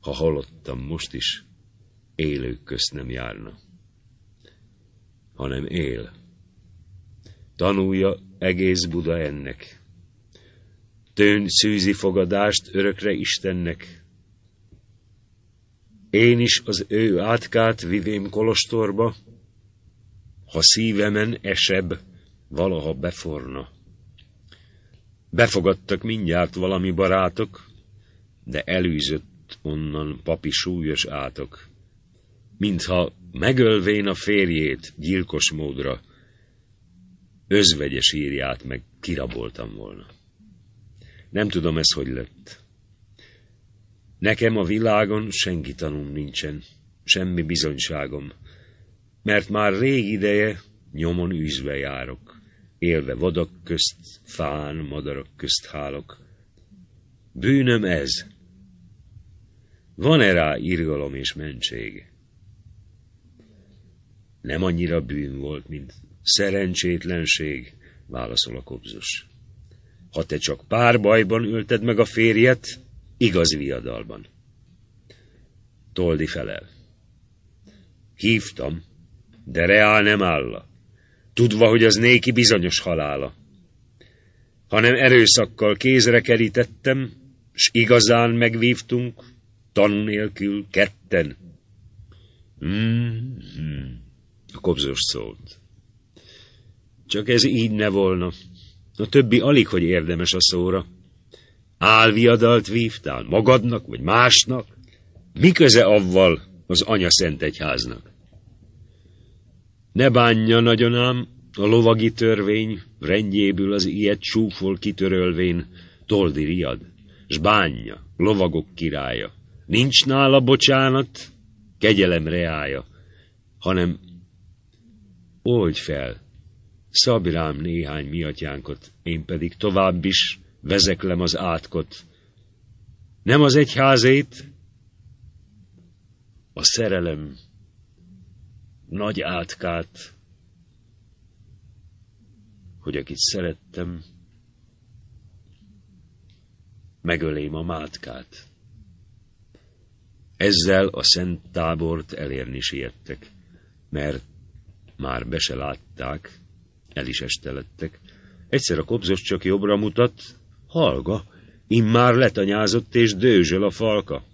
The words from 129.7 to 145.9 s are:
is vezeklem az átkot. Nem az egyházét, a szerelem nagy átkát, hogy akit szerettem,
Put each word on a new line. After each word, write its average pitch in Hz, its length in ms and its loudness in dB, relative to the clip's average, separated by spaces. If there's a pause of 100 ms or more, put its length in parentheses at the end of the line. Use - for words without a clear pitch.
is - 360 -2 (200)
vezeklem 92 600 0
az 87 160 -2
átkot. 82 680 -6 (1200)
Nem 135 200 4
az 139 120 6
egyházét, 135 920 4 (2000)
a - 120 -12
szerelem 85 720 -2 (1500)
nagy 104 320 -6
átkát, 85 920 -6 (2750)
hogy 73 180 -10
akit 69 220 -10
szerettem, 87 840 -8 (3000)